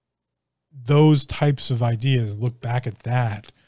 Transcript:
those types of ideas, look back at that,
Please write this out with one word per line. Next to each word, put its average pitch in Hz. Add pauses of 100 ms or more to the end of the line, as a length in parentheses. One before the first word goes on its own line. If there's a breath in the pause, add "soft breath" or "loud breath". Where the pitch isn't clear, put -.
(720)
those 147
types -
of 120
ideas, 117
look 120
back 120
at 110
that, 117 (160)